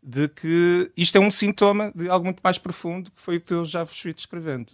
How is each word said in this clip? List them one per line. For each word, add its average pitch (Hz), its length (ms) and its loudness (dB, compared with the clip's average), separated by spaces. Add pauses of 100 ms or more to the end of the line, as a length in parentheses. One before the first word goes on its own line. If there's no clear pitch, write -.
de 139 260 -2
que 175 680 0
isto 175 180 2
é 196 60 10
um 202 80 4
sintoma 202 640 2
de 175 160 -6
algo 180 160 2
muito 185 180 -4
mais 185 140 2
profundo 175 540 -10
que - 100 -20
foi 175 160 -4
o 170 40 -4
que 175 120 -6
eu 170 120 -2
já 170 180 -6
vos - 160 -12
fui 165 160 -10
descrevendo. 151 580 -8